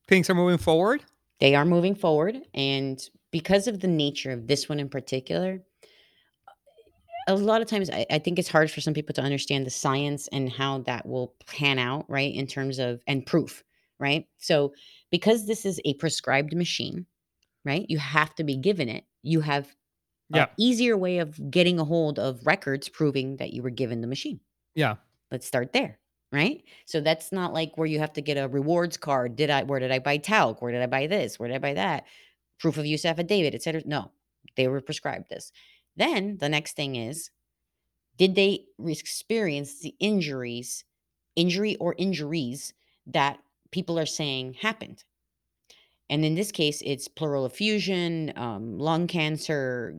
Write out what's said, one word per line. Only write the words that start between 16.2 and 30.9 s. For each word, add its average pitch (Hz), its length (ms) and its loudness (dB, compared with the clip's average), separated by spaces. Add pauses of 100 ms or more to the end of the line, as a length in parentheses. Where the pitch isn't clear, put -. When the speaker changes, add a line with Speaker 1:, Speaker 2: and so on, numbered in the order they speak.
Speaker 2:
machine, 175 480 -4 (600)
right, 151 200 0
you 156 120 0
have 151 380 4
to 160 80 -2
be 143 120 0
given 165 320 2
it. - 160 -6 (180)
You 160 200 2
have 143 240 0 (680)
a 156 60 6
Speaker 1:
Yeah. 147 80 6 (100)
Speaker 2:
easier 233 400 4
way 180 220 0
of 151 320 -4
getting 175 280 4
a 156 60 2
hold 156 340 2
of 120 280 -2
records 147 420 0
proving 135 480 -2
that 131 160 -8
you 123 100 -8
were 127 60 -2
given 120 320 -2
the 117 60 -4
machine. 143 340 -6 (340)
Speaker 1:
Yeah. 127 220 2 (340)
Speaker 2:
Let's 127 160 -8
start 127 280 -2
there, 240 240 0 (340)
right? 165 320 0 (220)
So 156 160 -2
that's 160 280 0
not 180 220 -2
like 160 240 -4
where 160 100 0
you 156 120 0
have 151 160 -2
to 147 80 -6
get 143 160 -2
a 135 100 -2
rewards 160 480 0
card. 123 400 -2
Did 147 140 2
I, 139 140 2
where 135 160 -2
did 127 120 0
I 131 60 2
buy 143 180 0
talc? 147 460 2
Where 120 100 -4
did 123 80 -2
I 127 60 0
buy 135 220 0